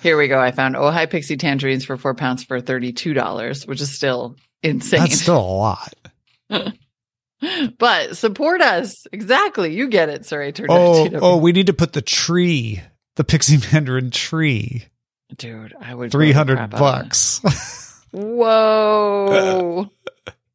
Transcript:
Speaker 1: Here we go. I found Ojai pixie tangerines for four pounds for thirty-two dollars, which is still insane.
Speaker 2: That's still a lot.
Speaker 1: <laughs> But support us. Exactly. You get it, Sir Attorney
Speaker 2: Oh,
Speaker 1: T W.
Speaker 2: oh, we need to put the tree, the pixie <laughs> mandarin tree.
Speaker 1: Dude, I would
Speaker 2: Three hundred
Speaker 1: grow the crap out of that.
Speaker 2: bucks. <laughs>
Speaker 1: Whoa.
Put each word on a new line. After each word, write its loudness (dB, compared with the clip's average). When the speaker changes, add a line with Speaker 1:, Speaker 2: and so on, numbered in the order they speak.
Speaker 1:
Here 2
we 2
go. 2
I 2
found -2
Ojai 0
pixie -4
tangerines -2
for -8
four -4
pounds -4
for -6
thirty-two -6
dollars, -4
which -10
is -8
still -4
insane. 0
Speaker 2:
That's 2
still 4
a -2
lot. -2
Speaker 1:
<laughs> -6
But 0
support 0
us. -2
Exactly. -2
You -4
get 2
it, -10
Sir -6
Attorney -8
Speaker 2:
Oh, 6
Speaker 1:
T 0
W. -4
Speaker 2:
oh, 6
we 4
need 2
to 2
put 0
the -4
tree, -2
the 2
pixie 4
<laughs> -2
mandarin 0
tree. -4
Speaker 1:
Dude, -16
I -16
would -8
Speaker 2:
Three 6
hundred 4
Speaker 1:
grow -4
the -8
crap 2
out 4
of -4
that. -
Speaker 2:
bucks. -2
<laughs> -20
Speaker 1:
Whoa. 2